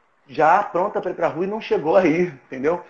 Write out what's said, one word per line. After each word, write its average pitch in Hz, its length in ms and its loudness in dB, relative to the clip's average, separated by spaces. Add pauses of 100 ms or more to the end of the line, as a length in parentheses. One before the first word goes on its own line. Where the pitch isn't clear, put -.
(260)
Já 156 380 2
pronta 196 380 -4
pra 180 100 -4
ir - 40 -8
pra 165 120 -2
rua 147 160 -4
e 190 60 -4
não 220 100 -6
chegou 185 380 0
aí, 175 300 4
entendeu? 147 640 -6